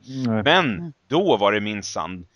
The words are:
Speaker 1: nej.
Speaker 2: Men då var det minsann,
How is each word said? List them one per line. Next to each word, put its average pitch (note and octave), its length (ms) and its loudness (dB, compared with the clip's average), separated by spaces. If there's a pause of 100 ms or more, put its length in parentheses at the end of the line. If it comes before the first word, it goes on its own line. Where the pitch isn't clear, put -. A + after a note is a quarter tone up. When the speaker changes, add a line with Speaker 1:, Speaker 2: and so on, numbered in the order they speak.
(260)
Speaker 1:
nej. A2 180 0
Speaker 2:
Men C#3+ 480 2 (160)
då D#3+ 280 2
var G2+ 160 4
det G#2 80 2
minsann, F#2 640 -6 (120)